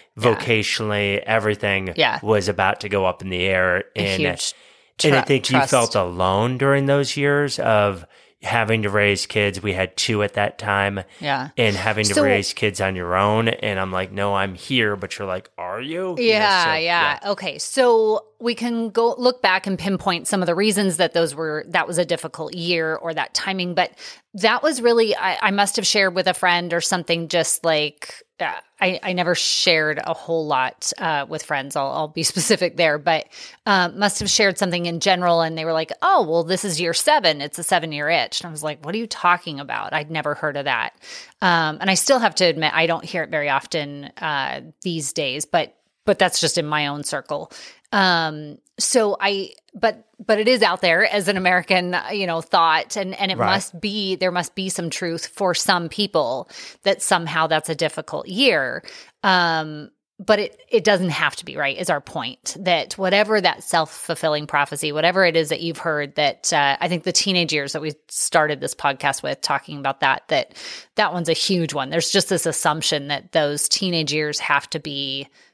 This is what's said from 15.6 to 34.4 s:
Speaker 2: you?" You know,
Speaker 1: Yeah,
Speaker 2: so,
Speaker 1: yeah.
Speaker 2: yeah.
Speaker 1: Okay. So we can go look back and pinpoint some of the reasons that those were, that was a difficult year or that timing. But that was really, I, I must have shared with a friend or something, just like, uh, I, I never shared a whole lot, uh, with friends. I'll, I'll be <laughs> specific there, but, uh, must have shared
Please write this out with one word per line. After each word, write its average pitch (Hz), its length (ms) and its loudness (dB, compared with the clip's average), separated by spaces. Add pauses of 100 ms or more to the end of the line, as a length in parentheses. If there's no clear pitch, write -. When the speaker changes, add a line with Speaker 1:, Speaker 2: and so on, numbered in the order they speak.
Speaker 2:
you?" 170 300 -6
You 175 60 -6
know, - 0 - (220)
Speaker 1:
Yeah, 196 260 4
Speaker 2:
so, 160 80 2
Speaker 1:
yeah. 160 500 2
Speaker 2:
yeah. 202 100 -2
Speaker 1:
Okay. 175 260 -8
So 226 680 4 (120)
we 240 160 -2
can 233 340 -4
go 233 300 2
look 247 240 2
back 190 240 2
and 190 120 -2
pinpoint 190 480 -2
some 196 160 0
of 175 40 0
the 170 80 2
reasons 196 420 2
that 165 160 2
those 165 220 2
were, 156 340 -6
that 170 180 0
was 151 120 -2
a 175 80 2
difficult 160 480 -6
year 165 420 -2
or 165 160 -6
that 156 220 -4
timing. 180 400 -4
But 180 180 0 (400)
that 220 300 2
was 285 180 2
really, 233 340 4
I, 185 280 0
I 202 80 4
must 202 260 2
have 196 100 0
shared 190 280 2
with 180 120 0
a 185 60 4
friend 175 400 0
or 170 80 2
something, 170 480 -2
just 160 360 0
like, 151 500 0 (260)
uh, 160 120 -4 (280)
I, 185 220 0
I 185 100 -4
never 180 220 0
shared 156 680 2
a 165 120 -4
whole 165 320 -4
lot, 131 500 -2
uh, 151 320 -2
with 156 140 -8
friends. 139 340 -4
I'll, 139 160 -2
I'll 151 160 -2
be 160 140 -6
<laughs> 156 100 0
specific 185 460 0
there, 160 180 4
but, 156 300 0 (400)
uh, 185 280 4
must 202 260 0
have 208 100 -2
shared 196 260 2